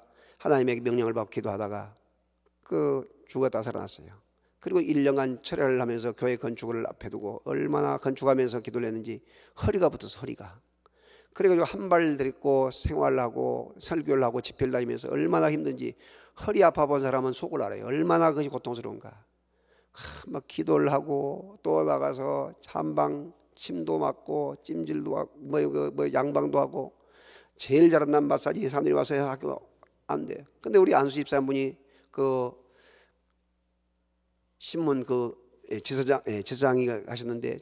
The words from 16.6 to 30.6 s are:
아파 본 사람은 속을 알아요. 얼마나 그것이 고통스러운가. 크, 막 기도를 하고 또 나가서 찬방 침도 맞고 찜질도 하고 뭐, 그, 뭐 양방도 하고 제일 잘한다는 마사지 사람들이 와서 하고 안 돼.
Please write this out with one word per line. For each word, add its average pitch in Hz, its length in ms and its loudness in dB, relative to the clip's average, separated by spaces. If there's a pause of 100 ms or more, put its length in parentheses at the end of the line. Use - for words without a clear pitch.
아파 156 220 4
본 139 140 2
사람은 131 340 0
속을 - 260 -6
알아요. 104 240 -6
얼마나 165 460 2
그것이 143 180 -2
고통스러운가. 117 640 -10 (800)
크, - 380 -14
막 156 180 -10
기도를 151 420 2
하고 147 720 -4
또 160 220 2
나가서 139 800 -2
찬방 151 720 -4 (200)
침도 160 440 -4
맞고 143 640 -4
찜질도 151 520 -6
하고 151 160 -4 (100)
뭐, 147 280 -2
그, 143 260 -2
뭐 143 160 -2
양방도 143 480 0
하고 139 360 -4 (600)
제일 160 360 6
잘한다는 147 380 4
마사지 - 380 0
사람들이 143 280 0
와서 143 200 2 (140)
하고 135 320 -6 (460)
안 - 180 -4
돼. - 220 -10 (160)